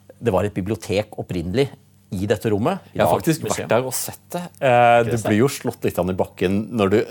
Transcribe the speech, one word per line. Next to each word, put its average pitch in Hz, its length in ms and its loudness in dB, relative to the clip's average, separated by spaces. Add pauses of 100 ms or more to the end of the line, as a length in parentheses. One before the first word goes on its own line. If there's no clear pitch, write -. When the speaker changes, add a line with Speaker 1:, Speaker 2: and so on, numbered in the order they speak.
(220)
Speaker 1:
Det 120 100 0
var 92 120 2
et 104 100 -4
bibliotek 104 640 -4
opprinnelig 92 500 -2 (440)
i 98 140 -4
dette - 220 0
rommet. 120 300 0 (160)
I - 40 -6
Speaker 2:
Jeg 104 80 4
har 98 120 4
Speaker 1:
dag 101 60 -8
Speaker 2:
faktisk 147 180 -2
Speaker 1:
museum. - 240 -4
Speaker 2:
vært - 20 -6
der 113 160 2
og 127 80 -8
sett - 280 -8 (100)
det. 175 120 -8 (180)
Eh, 120 420 6
Speaker 1:
Ikke 117 80 -2
Speaker 2:
du 120 80 0
Speaker 1:
sant? 104 80 -6
Speaker 2:
blir 104 120 2
jo 131 100 4
slått - 360 -8
litt - 140 -2
an 90 120 0
i - 20 0
bakken 98 580 -2
når 104 200 2
du, 107 200 4